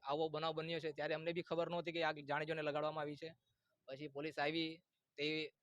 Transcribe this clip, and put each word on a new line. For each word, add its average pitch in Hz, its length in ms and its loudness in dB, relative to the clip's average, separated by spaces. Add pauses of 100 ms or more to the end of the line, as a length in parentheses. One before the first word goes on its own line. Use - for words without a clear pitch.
આવો 156 260 2
બનાવ 156 240 0
બન્યો 160 260 -2
છે." 156 120 -2
ત્યારે 147 220 0
અમને 160 200 0
બી 170 80 0
ખબર 165 280 0
નહોતી 170 220 0
કે 165 120 0
આગ 156 160 2
જાણી 143 260 0
જોઈને 160 160 0
લગાડવામાં 151 400 0
આવી 147 140 -4
છે. 160 200 -12 (520)
પછી 139 200 -8
પોલીસ 143 320 -4
આવી, 160 420 2 (360)
તે, 151 340 0 (120)